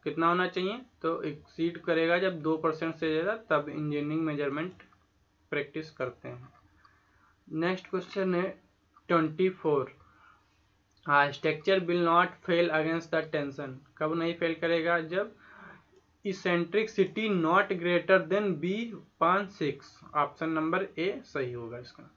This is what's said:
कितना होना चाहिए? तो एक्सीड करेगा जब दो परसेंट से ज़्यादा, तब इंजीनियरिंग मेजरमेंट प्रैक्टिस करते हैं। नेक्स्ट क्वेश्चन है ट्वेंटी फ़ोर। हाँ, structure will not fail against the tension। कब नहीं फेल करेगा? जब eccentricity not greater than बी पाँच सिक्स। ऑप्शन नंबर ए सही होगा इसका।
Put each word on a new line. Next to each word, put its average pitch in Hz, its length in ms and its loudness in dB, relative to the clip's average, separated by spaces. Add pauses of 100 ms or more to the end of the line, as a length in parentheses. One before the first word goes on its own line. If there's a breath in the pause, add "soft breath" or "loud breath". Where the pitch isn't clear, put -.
कितना 160 240 0
होना 180 200 2
चाहिए? 190 320 -4 (220)
तो 165 200 -2
एक्सीड 165 560 -6
करेगा 165 400 2
जब 185 240 0
दो 160 140 2
परसेंट 160 380 -2
से 160 180 -2
ज़्यादा, 175 240 0 (140)
तब 147 180 2
इंजीनियरिंग 151 560 -2
मेजरमेंट 147 580 -4 (680)
प्रैक्टिस 156 400 -4
करते 123 380 -8
हैं। 123 200 -14 (1000 soft breath)
नेक्स्ट 170 420 -4
क्वेश्चन 185 440 -2
है 180 260 -2 (480)
ट्वेंटी 165 400 2
फ़ोर। 151 480 0 (1120 soft breath)
हाँ, 143 260 6
structure 160 480 2
will 175 240 0
not 175 320 4 (100)
fail 170 280 4
against 165 400 0
the 160 100 2 (100)
tension। 139 400 -4 (240)
कब 156 200 0
नहीं 165 160 0
फेल 165 200 0
करेगा? 165 460 2
जब 180 340 -4 (880 loud breath)
eccentricity 190 1000 0 (140)
not 185 400 4
greater 175 480 4
than 196 280 2
बी 202 380 -4 (260)
पाँच 190 300 2
सिक्स। - 480 -6 (160)
ऑप्शन 147 360 -2
नंबर 165 380 0 (100)
ए 202 260 -2
सही 127 280 -6
होगा 120 260 -10
इसका। 123 380 -18